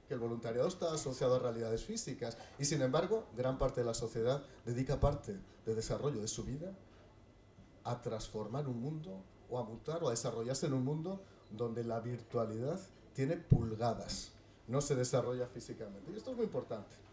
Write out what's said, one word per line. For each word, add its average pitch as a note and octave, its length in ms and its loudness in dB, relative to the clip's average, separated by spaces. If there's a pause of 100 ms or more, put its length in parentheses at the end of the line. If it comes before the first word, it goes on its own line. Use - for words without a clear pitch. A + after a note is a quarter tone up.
que - 60 -8
el B2 80 -2
voluntariado A#2 480 2
está E3+ 240 0
asociado C3 440 2
a - 20 6
realidades A2+ 460 0
físicas C3+ 520 -4 (220)
y, C#3+ 80 0
sin C#3+ 160 2
embargo, F3 420 4 (100)
gran B2+ 220 0
parte C3 240 2
de A#2+ 60 2
la A2+ 80 0
sociedad A#2+ 480 2 (240)
dedica C3+ 340 0
parte C#3+ 400 2 (240)
de A2 100 0
desarrollo A2 460 0
de G#2+ 80 -4
su A2 160 -4
vida D#3 300 -6 (1120)
a A#2 180 -2
transformar A2 680 -2
un A#2 140 -2
mundo D#3+ 400 -6 (260)
o B2 100 -2
a A#2+ 60 0
mutar D3+ 400 -4
o C3+ 40 2
a - 20 4
desarrollarse A#2 560 0
en C#3 80 2
un B2+ 100 4
mundo D#3+ 380 0 (280)
donde A#2 340 -2
la A#2 160 0
virtualidad A#2 760 0 (360)
tiene D3 240 2
pulgadas, A2+ 960 4 (360)
no C3 140 4
se C#3+ 120 2
desarrolla B2 520 2
físicamente. G#2 680 -10
Y G#3 40 -8
esto B3+ 160 -6
es B3 40 -6
muy A#3 80 0
importante. A2+ 520 -4 (160)